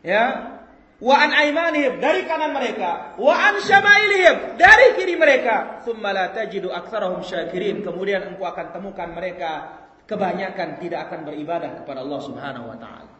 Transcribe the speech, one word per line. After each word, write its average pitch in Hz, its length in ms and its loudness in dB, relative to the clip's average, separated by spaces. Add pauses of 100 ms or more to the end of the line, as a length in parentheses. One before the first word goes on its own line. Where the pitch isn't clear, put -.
Ya. 202 240 2 (760)
"Wa 254 160 4
an 285 160 4
aymanihim," 294 680 2
dari 320 280 0
kanan 311 240 -2
mereka. 214 640 -4
"Wa 330 360 4
an 403 80 -2
syama'ilihim," 403 1000 4
dari 427 400 8
kiri 359 160 -2
mereka. 262 680 2
"Tsumma 214 280 -6
la 185 200 -2
tajidu 190 400 -6
aktsarahum 185 520 -6
syakirin," 180 560 -6
kemudian 185 560 -6
engkau 185 120 -6
akan 165 280 -10
temukan 185 360 -10
mereka 165 680 -8 (300)
kebanyakan 185 720 -6
tidak 165 240 -8
akan 165 160 -12
beribadah 151 480 -6 (100)
kepada 131 220 -10
Allah 139 180 -8
Subhanahu 127 460 -12
wa 113 160 -14
taala. 101 380 -20